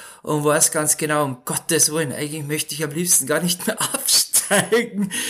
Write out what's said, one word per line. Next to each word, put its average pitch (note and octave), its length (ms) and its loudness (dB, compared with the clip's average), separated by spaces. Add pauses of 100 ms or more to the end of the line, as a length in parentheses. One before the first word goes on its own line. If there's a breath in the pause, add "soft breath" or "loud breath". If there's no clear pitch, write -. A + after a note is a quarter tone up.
(220 loud breath)
und D3 220 0
weiß D3+ 260 4
ganz D3+ 260 0
genau, D3+ 280 0
um C3 200 -6
Gottes D3 480 2
Willen, D3+ 200 -2
eigentlich D3 340 -6
möchte D3+ 280 -4
ich D#3 100 -6
am C#3+ 80 -4
liebsten E3+ 340 0
gar D3+ 160 0
nicht F3 240 -2
mehr - 160 -2
<laughs> - 120 -4
absteigen - 1160 0 (200 loud breath)